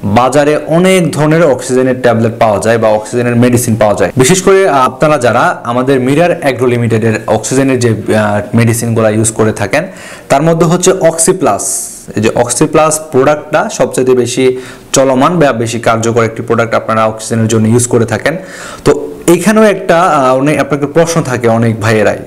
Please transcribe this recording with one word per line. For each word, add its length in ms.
বাজারে 600
অনেক 460
ধরনের 320
অক্সিজেনের 560
ট্যাবলেট 380
পাওয়া 200
যায় 200
বা 100
অক্সিজেনের 480
মেডিসিন 400
পাওয়া 180
যায়। 220
বিশেষ 260
করে 260
আপনারা 500
যারা 460
আমাদের 360
মিরার 400
অ্যাগ্রো 260
লিমিটেডের 480
অক্সিজেনের 520
যে, 100
আহ, 680
মেডিসিনগুলো 540
ইউজ 200
করে 220
থাকেন, 340
তার 140
মধ্যে 240
হচ্ছে 260
অক্সিপ্লাস। 1000
এই 60
যে 120
অক্সিপ্লাস 680
প্রোডাক্টটা 560
সবচেয়ে 460
বেশি 420
চলমান 460
বা 140
বেশি 280
কার্যকর 440
একটি 180
প্রোডাক্ট 320
আপনারা 300
অক্সিজেনের 440
জন্য 200
ইউজ 180
করে 180
থাকেন। 320
তো 260
এইখানেও 360
একটা, 400
আহ, 340
অনেক, 220
আপনাকে 280
প্রশ্ন 360
থাকে 260
অনেক 320
ভাইয়েরাই 460